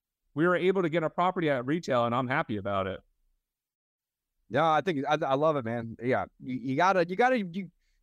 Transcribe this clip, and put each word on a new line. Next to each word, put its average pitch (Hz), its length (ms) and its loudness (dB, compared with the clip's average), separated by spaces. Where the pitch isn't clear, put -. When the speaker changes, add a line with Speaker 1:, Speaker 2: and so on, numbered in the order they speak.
Speaker 1:
we 151 100 2
were 180 100 4
able 185 280 2
to 165 60 0
get 160 140 0
a 151 60 -2
property 180 400 0
at 127 160 0
retail, 131 400 0
and 117 80 0
I'm 127 140 0
happy 131 300 -2
about 98 280 -2
it. 92 140 -6
Speaker 2:
No, 131 140 0
I 156 160 4
think 147 300 -2
I, 151 160 2
I 135 80 0
love 151 220 2
it, 131 100 -4
man. 113 360 -6
Yeah, 113 240 0
you, 127 200 -8
you 131 140 -4
gotta, 180 340 2
you 185 60 -6
gotta, 247 240 2
you, 180 300 -8